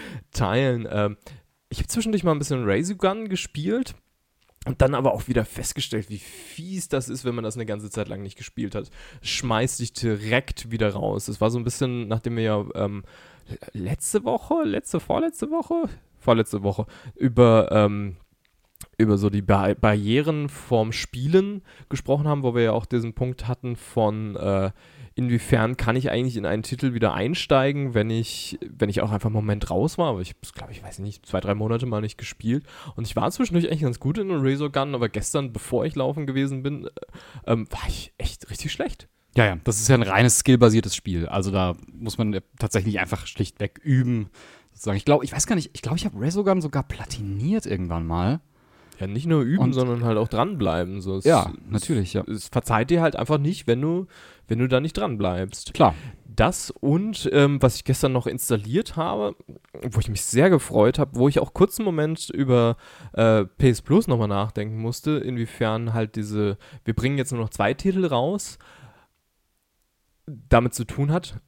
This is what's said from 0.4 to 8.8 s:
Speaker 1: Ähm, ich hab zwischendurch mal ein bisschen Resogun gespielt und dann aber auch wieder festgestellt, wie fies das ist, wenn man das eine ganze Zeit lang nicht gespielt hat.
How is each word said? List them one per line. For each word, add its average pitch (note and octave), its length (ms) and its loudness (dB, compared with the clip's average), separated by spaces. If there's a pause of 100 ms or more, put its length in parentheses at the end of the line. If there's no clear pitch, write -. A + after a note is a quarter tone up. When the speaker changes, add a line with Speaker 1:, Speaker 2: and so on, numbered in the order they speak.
Speaker 1:
Ähm, G#2 280 -2 (520)
ich - 120 -8
hab - 100 -4
zwischendurch G#3+ 320 0
mal E3+ 80 2
ein D3 80 2
bisschen C#3 240 -2
Resogun F#3 680 0
gespielt F#3+ 680 -4 (680)
und B2+ 160 0
dann C3+ 120 4
aber B2+ 180 4
auch - 140 -4
wieder A#2 180 2
festgestellt, G#2+ 680 -6
wie G#2 80 -10
fies - 680 -12
das B2+ 200 -2
ist, B2 160 -8
wenn B2 100 -2
man A#2 80 -6
das A2 140 -6
eine A2+ 100 -6
ganze G#2 240 -8
Zeit G#2 180 -6
lang G2+ 140 -8
nicht F#2+ 160 -14
gespielt - 380 -8
hat. - 120 -8 (320)